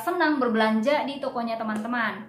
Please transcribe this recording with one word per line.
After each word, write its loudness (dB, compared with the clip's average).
senang 2
berbelanja 2
di -6
tokonya -4
teman-teman. -4